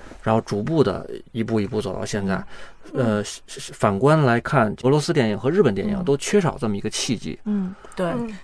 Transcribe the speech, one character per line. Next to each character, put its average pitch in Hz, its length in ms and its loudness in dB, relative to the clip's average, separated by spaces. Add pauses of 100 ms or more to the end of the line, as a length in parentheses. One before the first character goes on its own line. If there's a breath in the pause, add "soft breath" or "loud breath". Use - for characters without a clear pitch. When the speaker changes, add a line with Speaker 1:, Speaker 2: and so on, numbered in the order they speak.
(220 loud breath)
Speaker 1:
然 113 120 2
后 113 80 4
逐 104 200 -2
步 147 220 2
的 90 260 -2 (220)
一 110 120 -4
步 113 160 0
一 101 60 0
步 107 160 -2
走 98 120 -4
到 92 120 -6
现 101 200 -4
在。 95 100 0
Speaker 2:
嗯。 90 100 -6 (480 loud breath)
Speaker 1:
呃， 107 300 2
是， - 240 -10
是， - 260 -14
反 101 240 2
观 151 240 4
来 120 180 4
看， 117 320 2 (120)
俄 123 80 4
罗 147 100 4
斯 156 100 -4
电 131 180 4
影 101 100 -2
和 123 100 0
日 185 140 4
本 117 100 6
电 98 140 -2
影 98 160 -2
都 139 140 2
缺 - 220 2
少 170 200 0
这 113 100 -2
么 101 80 -2
一 - 20 -4
个 - 80 -4
契 107 300 -2
机。 - 280 -8
Speaker 2:
嗯， 196 280 -2 (220)
对。 277 100 -2
Speaker 3:
嗯。 240 260 -4 (120)